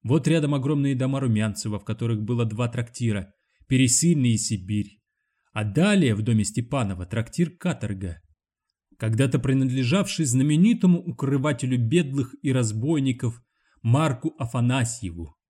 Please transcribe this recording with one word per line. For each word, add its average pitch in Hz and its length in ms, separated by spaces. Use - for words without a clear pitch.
Вот 135 240
рядом 151 260
огромные 139 400
дома 131 240
Румянцева, 107 640
в - 40
которых 113 380
было 117 220
два 113 240
трактира – 117 640
Пересыльный 131 680
и 107 60
Сибирь. 101 640
А 107 120
далее 156 500
в 104 80
доме 110 220
Степанова 110 600
трактир 135 440
«Каторга», 98 680
когда-то 113 400
принадлежавший 135 880
знаменитому 165 760
укрывателю 135 760
беглых 135 640
и 135 100
разбойников 127 920
Марку 147 580
Афанасьеву 117 960